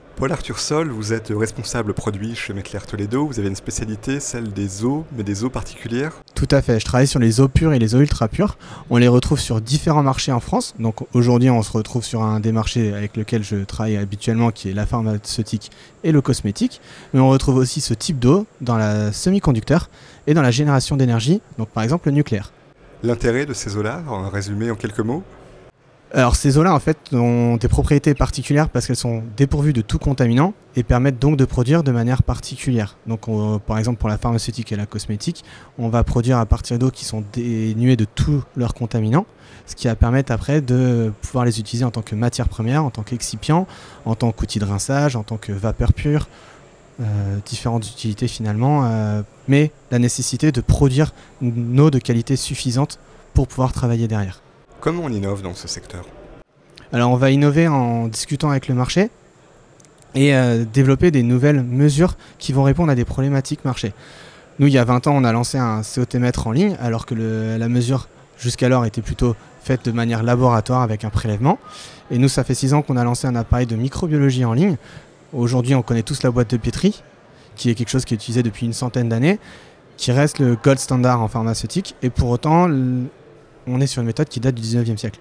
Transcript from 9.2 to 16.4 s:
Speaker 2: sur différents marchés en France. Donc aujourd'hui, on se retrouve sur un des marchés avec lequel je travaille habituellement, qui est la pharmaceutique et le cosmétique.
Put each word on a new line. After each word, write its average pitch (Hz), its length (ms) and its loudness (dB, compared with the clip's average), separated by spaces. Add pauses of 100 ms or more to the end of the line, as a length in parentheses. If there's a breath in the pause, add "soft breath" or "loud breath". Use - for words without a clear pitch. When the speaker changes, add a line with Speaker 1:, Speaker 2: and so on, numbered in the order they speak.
Speaker 2:
sur 113 220 -2
différents 147 420 2
marchés 139 300 0
en 120 80 2
France. - 380 -4
Donc 113 340 -4
aujourd'hui, 123 380 4
on 117 120 4
se 104 80 -4
retrouve 113 320 -4
sur 113 200 -4
un 107 180 0
des 110 100 0
marchés 110 440 0
avec 101 200 -8
lequel 110 300 -4
je 104 120 -4
travaille 107 420 -4
habituellement, 110 540 0
qui 101 180 -8
est 95 40 -6
la 104 120 -2
pharmaceutique 110 840 -4 (320 loud breath)
et 160 100 2
le 143 100 4
cosmétique. - 580 -2 (320 loud breath)